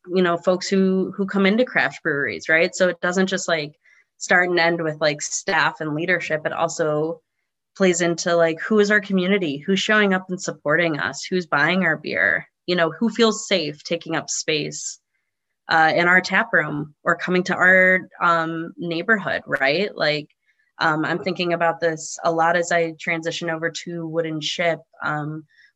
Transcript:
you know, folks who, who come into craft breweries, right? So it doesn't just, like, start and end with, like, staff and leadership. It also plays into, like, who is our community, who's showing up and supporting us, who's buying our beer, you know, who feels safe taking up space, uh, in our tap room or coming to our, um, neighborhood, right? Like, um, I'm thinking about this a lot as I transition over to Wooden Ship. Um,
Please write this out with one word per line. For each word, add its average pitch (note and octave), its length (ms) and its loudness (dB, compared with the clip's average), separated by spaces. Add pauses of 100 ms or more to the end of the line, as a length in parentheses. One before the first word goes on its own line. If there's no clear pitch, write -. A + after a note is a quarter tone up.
(120)
you F#3+ 100 2
know, E3+ 140 2
folks F3+ 320 0
who, F#3+ 480 2
who G3 100 -2
come G3 200 0
into A3 180 4
craft D3 380 -2
breweries, C#3 460 -4
right? E3 260 2
So F#3 140 2
it F3 120 -4
doesn't F3+ 260 2
just, F#3 220 -4
like, D#3 260 -2 (440)
start F3+ 300 2
and F3 100 0
end E3+ 240 2
with, D3+ 180 -4
like, D3+ 200 0
staff D#3+ 600 -2
and D#3 140 -4
leadership. D#3+ 520 -2
It - 60 -4
also D#3+ 680 -2 (560)
plays F3+ 240 2
into, E3+ 360 0
like, E3 240 2
who A3 180 0
is G3+ 120 4
our G#3 100 4
community, F#3 580 0
who's F#3+ 220 0
showing G#3 340 4
up F#3+ 160 -4
and F3+ 100 -6
supporting D#3 580 0
us, A#2+ 260 -4
who's F3+ 220 -4
buying E3 380 2
our D#3+ 120 2
beer, F#2+ 520 -2 (180)
you F3+ 100 0
know, E3 140 2
who A3+ 180 -2
feels A3 380 2
safe D3+ 380 -2
taking E3 320 -4
up C#3+ 140 -6
space, D3+ 720 -6 (680)
uh, D#3+ 260 4
in E3+ 120 4
our F3+ 140 6
tap G3 320 0
room D3+ 500 -2
or E3+ 140 0
coming F3+ 280 0
to F3+ 100 -4
our, F#3 540 4 (120)
um, E3 560 0
neighborhood, E3+ 680 -2
right? C#3+ 500 0
Like, D3+ 320 -2 (500)
um, D#3 260 0
I'm D#3+ 180 -2
thinking F3 300 -4
about E3+ 280 0
this D#3+ 440 -4
a E3+ 60 2
lot E3 260 2
as E3+ 140 -2
I E3+ 300 0
transition E3 500 -6
over D#3+ 200 -4 (140)
to E3+ 220 -8
Wooden D#3+ 340 -4
Ship. D#3+ 400 -2 (220)
Um, D3+ 420 -6 (320)